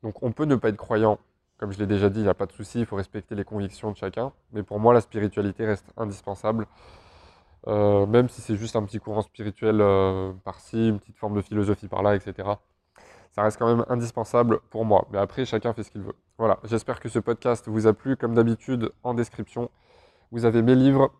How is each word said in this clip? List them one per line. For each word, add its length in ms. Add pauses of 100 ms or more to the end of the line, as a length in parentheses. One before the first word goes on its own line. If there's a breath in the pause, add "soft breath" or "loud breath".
Donc 200
on 100
peut 120
ne 120
pas 120
être 80
croyant, 420 (380)
comme 160
je 60
l'ai 80
déjà 220
dit, 120
il 40
n'y 40
a 60
pas 120
de 60
souci, 280
il 60
faut 100
respecter 380
les 100
convictions 460
de 60
chacun. 360 (200)
Mais 100
pour 160
moi, 140
la 100
spiritualité 640
reste 300
indispensable. 720 (1000 soft breath)
Euh, 400
même 240
si 100
c'est 160
juste 200
un 80
petit 140
courant 220
spirituel, 600
euh, 500 (120)
par-ci, 440
une 100
petite 200
forme 160
de 80
philosophie 460
par-là, 280
et 40
cetera. 400 (720 loud breath)
Ça 100
reste 160
quand 80
même 240
indispensable 720 (100)
pour 160
moi. 260
Mais 60
après, 260
chacun 300
fait 80
ce 80
qu'il 100
veut. 160 (220)
Voilà, 260
j'espère 340
que 120
ce 80
podcast 500
vous 180
a 60
plu. 240
Comme 180
d'habitude, 560 (120)
en 100
description, 580 (640 soft breath)
vous 140
avez 160
mes 120
livres 460